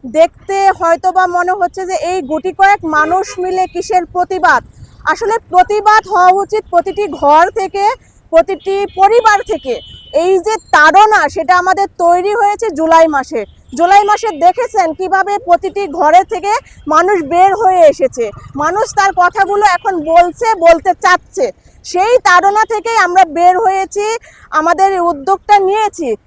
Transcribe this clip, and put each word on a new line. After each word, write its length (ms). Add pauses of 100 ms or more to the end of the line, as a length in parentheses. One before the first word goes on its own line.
দেখতে 500 (220)
হয়তোবা 480
মনে 260
হচ্ছে 340
যে 100
এই 260
গুটি 300
কয়েক 320
মানুষ 420 (120)
মিলে 280
কিসের 400
প্রতিবাদ। 540 (440)
আসলে 300 (140)
প্রতিবাদ 600
হওয়া 220 (120)
উচিত 280
প্রতিটি 380
ঘর 420
থেকে, 340 (480)
প্রতিটি 440 (180)
পরিবার 440 (100)
থেকে। 260 (380)
এই 260
যে 160 (160)
তাড়না, 580
সেটা 300
আমাদের 280 (120)
তৈরি 360
হয়েছে 360
জুলাই 380
মাসে। 320 (360)
জুলাই 280
মাসে 240 (160)
দেখেছেন 500
কিভাবে 440
প্রতিটি 480
ঘরে 380
থেকে 280 (360)
মানুষ 340
বের 320
হয়ে 340
এসেছে, 360 (320)
মানুষ 380
তার 220
কথাগুলো 480 (120)
এখন 180 (100)
বলছে, 500
বলতে 380 (120)
চাচ্ছে। 420 (380)
সেই 340
তাড়না 460
থেকেই 340
আমরা 260
বের 340
হয়েছি, 480 (440)
আমাদের 420
এই 180
উদ্যোগটা 480
নিয়েছি। 500 (180)